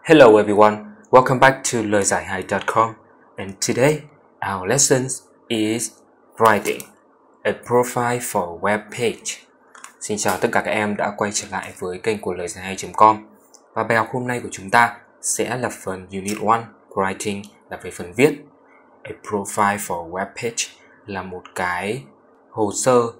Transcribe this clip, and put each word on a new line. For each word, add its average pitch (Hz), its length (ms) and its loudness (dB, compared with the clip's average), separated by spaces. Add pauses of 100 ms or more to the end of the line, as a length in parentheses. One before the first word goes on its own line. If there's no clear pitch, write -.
Hello 131 280 10
everyone, 104 400 6 (340)
welcome 127 280 6
back 131 180 6 (160)
to 120 100 -2
lời 104 220 0
giải 90 200 -2
hay 92 240 -8
dot 98 180 -2
com. 110 280 2 (420)
And 98 140 -10 (180)
today, 139 320 2 (540)
our 92 140 -6
lesson 131 380 2 (420)
is 110 440 -2 (440)
writing 202 440 4 (640)
a 107 100 -2 (120)
profile 123 540 -2
for 87 420 -6
web 104 180 0 (120)
page. - 560 -6 (540)
Xin 147 180 -6
chào 101 220 -2
tất 131 120 0
cả 95 120 0
các - 60 -4
em 104 260 -2
đã 87 200 -4
quay 104 160 -2
trở - 180 -8
lại 92 280 -10
với 92 200 -10
kênh 104 220 -4
của 92 140 -6
lời 90 140 -8
giải 92 160 -12
hay 95 120 -8
chấm 92 160 -12
com. 107 340 4 (480)
Và 110 100 -2
bài 113 140 2
học 110 140 0
hôm 123 140 -6
nay 120 140 -4
của 101 120 -12
chúng 95 180 -14
ta 120 300 4 (200)
sẽ 110 380 -4
là 117 120 -4 (140)
phần 92 220 -10
Unit 98 400 -8
one, 117 180 2 (240)
writing 98 540 -4 (280)
là 92 120 -10
về 90 80 -12
phần 90 220 -14
viết. 135 200 2 (680)
A - 80 -16 (120)
profile 101 560 -2
for 85 320 -8
web 85 160 -6
page - 380 -8 (420)
là 98 160 -8
một 90 200 -14 (120)
cái 92 500 -6 (460)
hồ 107 200 -2 (140)
sơ 123 180 6 (160)